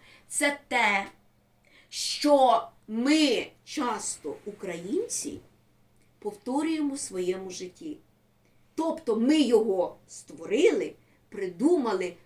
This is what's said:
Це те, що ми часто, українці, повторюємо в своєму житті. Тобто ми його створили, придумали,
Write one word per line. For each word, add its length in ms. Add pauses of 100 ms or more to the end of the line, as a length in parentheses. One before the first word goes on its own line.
(280)
Це 400
те, 420 (760)
що 800 (200)
ми 640 (140)
часто, 800
українці, 960 (760)
повторюємо 760
в 40
своєму 520
житті. 480 (760)
Тобто 420
ми 240
його 580 (100)
створили, 840 (340)
придумали, 960